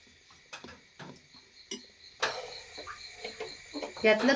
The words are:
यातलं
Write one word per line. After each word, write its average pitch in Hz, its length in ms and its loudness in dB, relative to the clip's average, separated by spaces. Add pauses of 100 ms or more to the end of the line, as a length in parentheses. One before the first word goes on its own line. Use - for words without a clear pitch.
(4000)
यातलं 220 300 8